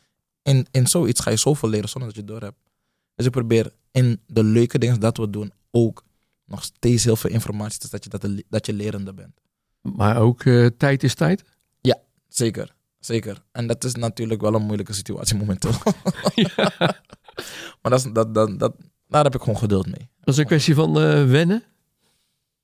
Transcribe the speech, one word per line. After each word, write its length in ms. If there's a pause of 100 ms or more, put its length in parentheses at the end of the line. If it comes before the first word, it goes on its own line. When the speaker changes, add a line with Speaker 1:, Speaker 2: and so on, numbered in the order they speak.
(440)
Speaker 1:
In, 280
in 160
zoiets 340
ga 80
je 80
zoveel 320
leren 200
zonder 240
dat 40
je 60
het 80
door 180
hebt. 100 (560)
Dus 100
ik 60
probeer 400 (200)
in 360
de 160
leuke 340
dingen 220
dat 180
we 120
doen 220 (200)
ook 320 (420)
nog 180
steeds 400
heel 120
veel 140
informatie 500
te 80
zetten, 220
dat, 400
dat 160
je 80
lerende 400
bent. 280 (400)
Speaker 2:
Maar 360
ook, 260
eh, 220 (120)
tijd 260
is 120
tijd? 280 (380)
Speaker 1:
Ja, 160 (300)
zeker. 480 (240)
Zeker. 520
En 160
dat 160
is 120
natuurlijk 460
wel 120
een 120
moeilijke 280
situatie 440
momenteel. 380
<laughs> 80 (520)
Speaker 2:
Ja. 380 (1080)
Speaker 1:
Maar 100
dat 140
is, 60
dat, 220
dat, 260
dat, 140 (340)
daar 160
heb 120
ik 60
gewoon 160
geduld 280
mee. 240 (100)
Speaker 2:
Dat 140
is 60
een 60
kwestie 300
van, 260
eh, 280
wennen? 340 (1000)